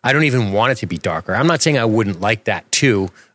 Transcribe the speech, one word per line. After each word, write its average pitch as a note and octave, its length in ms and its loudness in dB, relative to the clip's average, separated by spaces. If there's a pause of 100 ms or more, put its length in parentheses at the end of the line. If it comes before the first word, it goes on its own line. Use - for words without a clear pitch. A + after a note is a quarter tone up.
I C3 100 2
don't D#3 100 2
even B2 280 0
want A2+ 200 2
it A#2+ 80 -2
to A2 60 -6
be E2+ 120 -6
darker. E2+ 380 -4
I'm C3+ 120 2
not E3 140 2
saying D3+ 160 2
I A#2 80 0
wouldn't G#2+ 360 0
like G#2+ 240 -2
that F#2+ 260 -6
too. G2+ 380 2 (260)